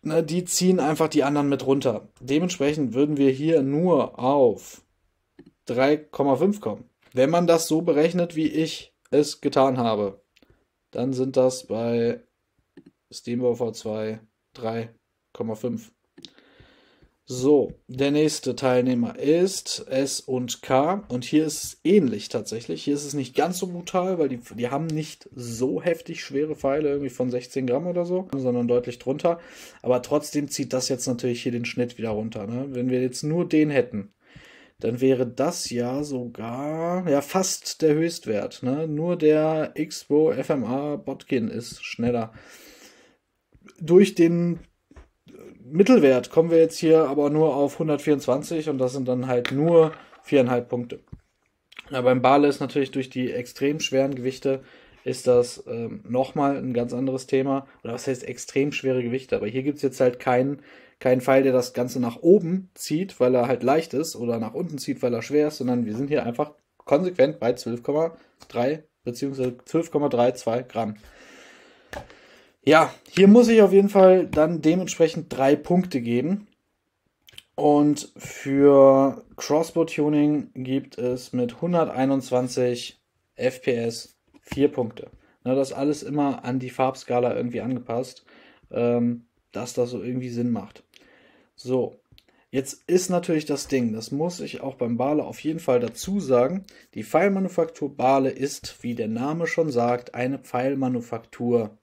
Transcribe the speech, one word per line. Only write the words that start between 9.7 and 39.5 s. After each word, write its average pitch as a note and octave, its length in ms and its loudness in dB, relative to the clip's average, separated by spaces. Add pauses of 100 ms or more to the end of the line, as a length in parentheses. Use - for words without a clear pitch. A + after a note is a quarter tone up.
habe, G#2 440 -2 (680)
dann B2+ 240 -4
sind C3 240 -2
das B2+ 280 2
bei A#2 540 -2 (920)
Steamboat A#2+ 480 -4
V A#2 140 -4
zwei A2 480 -6 (320)
drei A2+ 380 -6 (420)
Komma A2 220 -8
fünf. - 360 -8 (1400)
So, B2+ 460 2 (160)
der C3+ 220 -2
nächste D3+ 440 0
Teilnehmer B2+ 640 0
ist F3 720 0
S C3+ 320 -2
und B2 400 -6
K D#3 480 0
und B2 160 -6
hier D3+ 220 2
ist D3 180 -8
es - 180 -16
ähnlich D3 460 2
tatsächlich. A#2 560 -8
Hier C#3+ 80 -2
ist D3 140 -4
es C#3 80 -10
nicht C3+ 200 -6
ganz E3+ 220 0
so F#3+ 120 -6
brutal, F3+ 500 -4
weil D3 100 2
die, B2 120 -6 (140)
die A#2 140 -4
haben C#3+ 200 -4
nicht D#3 460 -8
so B2 460 -4
heftig E3+ 420 -4
schwere D3 320 -4
Pfeile, C#3+ 360 -2
irgendwie C#3+ 180 -4
von B2+ 220 -4
sechzehn B2+ 360 -6
Gramm C3+ 200 -2
oder F3 180 -4
so, F#3 320 -4
sondern A#2+ 320 -2
deutlich B2 300 0
drunter. E3+ 420 -2 (400)
Aber B2 220 0
trotzdem D3 460 -4
zieht C3 260 -6
das B2+ 160 -4
jetzt B2+ 160 -4
natürlich B2 360 -4
hier B2 100 -4
den A#2 120 -6
Schnitt A#2+ 320 -6
wieder A2 140 -6
runter, G#2+ 360 -6
ne? B2 260 -6
Wenn B2+ 180 -4
wir B2+ 100 0
jetzt C3 220 -4
nur E3+ 260 -2
den D3+ 220 4
hätten, A#2 420 -2 (640)
dann A2+ 220 -4
wäre C3 260 2
das C3+ 440 -4
ja B2 340 -4
sogar, D3 1040 -6
ja, C#3+ 140 2
fast - 580 -4
der D#3 140 4
Höchstwert, D#3 680 -4
ne? C#3 240 -2
Nur D#3+ 300 -2
der D#3 560 2 (100)